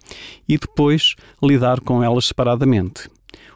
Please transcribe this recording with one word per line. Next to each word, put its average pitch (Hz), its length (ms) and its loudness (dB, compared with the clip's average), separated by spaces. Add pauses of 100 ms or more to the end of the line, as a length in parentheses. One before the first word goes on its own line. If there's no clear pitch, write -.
(480)
e 151 100 2
depois - 580 0 (280)
lidar 127 380 2
com 123 200 0
elas 120 260 0
separadamente. 120 800 -2 (460)